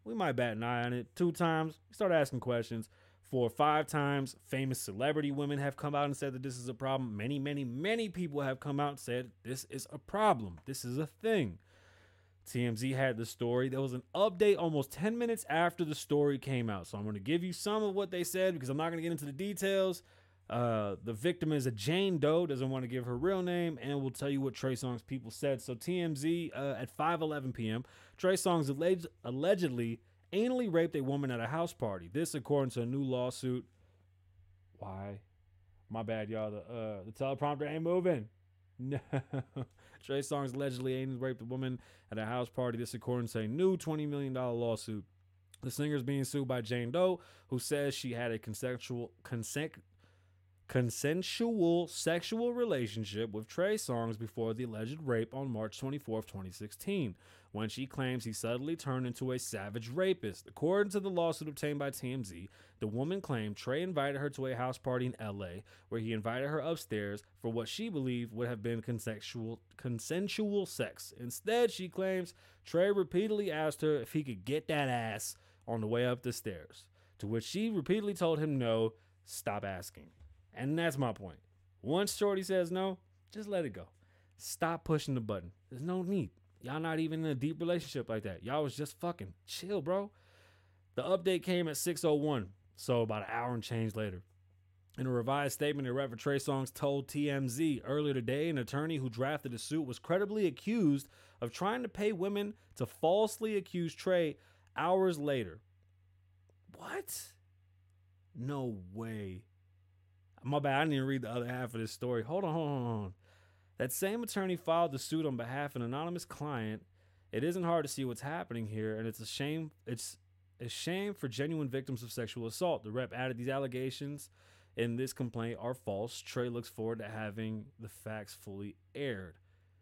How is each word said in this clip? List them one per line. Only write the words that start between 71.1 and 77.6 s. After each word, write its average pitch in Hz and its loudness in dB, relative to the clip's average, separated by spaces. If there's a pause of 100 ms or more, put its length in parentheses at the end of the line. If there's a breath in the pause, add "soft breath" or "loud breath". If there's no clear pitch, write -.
Instead, 214 4
she 185 -6
claims 185 -2 (300 soft breath)
Trey 185 6
repeatedly 202 2
asked 156 0
her 156 4
if 117 -4
he 156 2
could 104 -6
get 143 -2
that 147 4
ass 113 -2 (320 soft breath)
on 117 0
the 107 0
way 117 4
up 123 2
the 123 -2
stairs, - -10 (340 soft breath)
to - -6
which 110 0
she 214 -2